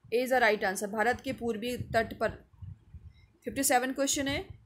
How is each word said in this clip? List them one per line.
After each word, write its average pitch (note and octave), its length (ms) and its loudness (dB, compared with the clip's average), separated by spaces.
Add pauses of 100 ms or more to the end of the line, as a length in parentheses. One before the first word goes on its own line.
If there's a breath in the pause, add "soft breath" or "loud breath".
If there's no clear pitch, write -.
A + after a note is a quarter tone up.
(140)
A - 20 2
is B3 160 0
the C4 80 6
right G#3+ 220 4
answer, G3+ 260 -2
भारत A3 320 0
के C4+ 120 -4
पूर्वी A#3 440 -4
तट A3+ 420 -2
पर। A3 120 0 (1120 soft breath)
फिफ्टी G#3 180 -2
सेवन C4 300 4
question C#4 360 0
है, D#4+ 180 -2 (200)